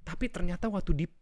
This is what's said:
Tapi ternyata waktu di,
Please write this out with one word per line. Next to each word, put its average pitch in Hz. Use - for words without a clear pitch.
Tapi 180
ternyata 180
waktu 202
di, 151